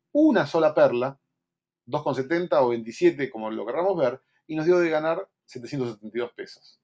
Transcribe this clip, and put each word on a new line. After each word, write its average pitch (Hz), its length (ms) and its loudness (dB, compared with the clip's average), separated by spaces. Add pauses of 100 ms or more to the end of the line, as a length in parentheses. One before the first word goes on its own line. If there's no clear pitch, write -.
(120)
una 285 340 4
sola 156 280 2
perla, 131 440 2 (680)
dos - 160 -4
con 139 120 -2
setenta 160 480 0
o 123 80 2
veintisiete, 127 600 0
como 110 200 -10
lo 110 140 -8
querramos 170 320 -2
ver, 131 240 0 (260)
y 156 100 -10
nos 156 100 -4
dio 180 120 6
de 170 120 2
ganar 160 380 -2 (160)
setecientos 123 500 -8
setenta 110 240 -12
y - 20 -2
dos 117 120 -6
pesos. - 520 -18